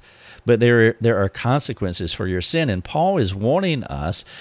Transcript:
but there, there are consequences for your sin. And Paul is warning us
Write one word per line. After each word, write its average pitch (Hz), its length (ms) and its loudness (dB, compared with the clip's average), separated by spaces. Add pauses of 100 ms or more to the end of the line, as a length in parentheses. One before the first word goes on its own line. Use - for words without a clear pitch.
(440)
but 120 160 4
there, 117 400 6
there 110 220 2
are 98 60 2
consequences 101 840 -4
for 101 120 -4
your 90 140 -2
sin. 160 300 0
And 92 140 -2
Paul 180 340 0
is 98 160 0
warning 143 500 0
us 71 400 -6 (160)